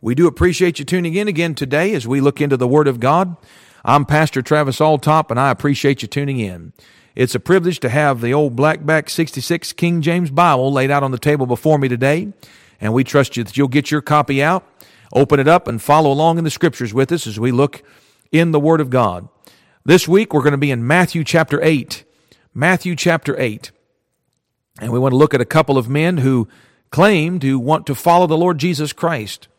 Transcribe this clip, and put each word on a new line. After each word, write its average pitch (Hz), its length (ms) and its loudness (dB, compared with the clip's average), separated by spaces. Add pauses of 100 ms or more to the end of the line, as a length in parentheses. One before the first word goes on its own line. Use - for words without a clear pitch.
We 117 160 -2
do 170 100 4
appreciate 175 540 0
you 147 40 -8
tuning 170 300 -4
in 208 140 -2
again 165 260 -4
today 147 400 -2
as 117 140 -4
we 139 120 0
look 139 200 0
into 139 160 0
the 123 100 -2
Word 143 220 4
of 123 100 -2
God. 165 380 0 (480)
I'm 143 200 4
Pastor 147 380 0
Travis 147 380 0
Altop, 156 500 2
and 113 80 -2
I 135 140 2
appreciate 139 500 -2
you 107 60 -12
tuning 139 320 -6
in. 90 320 -10 (420)
It's 127 220 0
a - 40 -2
privilege 175 380 0
to 127 100 -4
have 139 320 0
the 120 140 -2
old 143 220 0
Blackback 156 540 0
sixty-six - 600 -4
King 170 300 -2
James 170 300 -2
Bible 139 400 2
laid 135 180 0
out 143 140 0
on 135 80 -2
the 123 60 -6
table 147 280 0
before 147 320 0
me 139 80 0
today, 143 460 -2 (480)
and 107 120 -2
we 127 120 2
trust 139 320 0
you 120 80 -4
that - 120 -12
you'll 139 120 2
get 135 240 -2
your 151 100 -2
copy 143 400 0
out, 175 240 -2 (460)
open 139 260 4
it 135 80 2
up, 170 220 4
and 113 120 -6
follow 151 300 2
along 160 280 2
in 170 40 -4
the 160 80 -2
Scriptures 123 420 -2
with 131 200 0
us 170 160 -4
as 104 100 -10
we 120 140 0
look 139 320 0 (480)
in 165 180 2
the 156 80 2
Word 156 220 2
of 135 100 -4
God. 104 380 -2 (560)
This 165 240 4
week, 196 260 2
we're 147 80 2
gonna 143 160 2
be 143 140 0
in 117 120 -4
Matthew 170 380 0
chapter 156 400 0
eight. 151 400 -2 (500)
Matthew 175 440 -2
chapter 165 440 -2
eight. 113 300 -6 (1120)
And 113 100 -8
we 117 80 0
want 131 140 0
to 123 40 2
look 147 180 4
at 123 60 2
a 120 40 0
couple 147 340 0
of 117 100 -4
men 160 280 0
who 127 320 0 (420)
claim 175 480 2
to 135 220 -2
want 147 260 -2
to 143 80 -4
follow 175 320 2
the 156 100 0
Lord 175 220 0
Jesus 151 340 -4
Christ. 139 540 -6 (120)